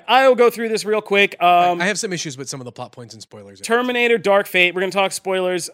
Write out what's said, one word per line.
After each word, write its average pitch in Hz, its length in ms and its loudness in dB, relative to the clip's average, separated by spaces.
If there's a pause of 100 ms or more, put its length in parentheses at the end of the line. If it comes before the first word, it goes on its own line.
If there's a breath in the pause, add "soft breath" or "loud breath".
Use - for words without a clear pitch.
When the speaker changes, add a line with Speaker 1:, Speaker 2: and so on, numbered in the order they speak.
Speaker 1:
I 262 200 4
will 254 80 6
go 240 160 4
through 226 180 -6
this 214 160 -4
real 214 160 -2
quick. 202 400 0
Um, 175 400 4
Speaker 2:
I 175 40 0
have 202 120 -2
some 190 160 -6
issues 151 240 -8
with 135 120 -12
some 135 120 -12
of 123 40 -14
the 120 60 -12
plot 120 200 -16
points 117 240 -20
and 110 80 -20
spoilers. 101 380 -20
Speaker 1:
Terminator 240 580 0
Dark 196 280 2
Fate. 180 280 2
We're 185 60 -2
gonna 190 100 -4
talk 190 200 -2
spoilers. 185 640 -4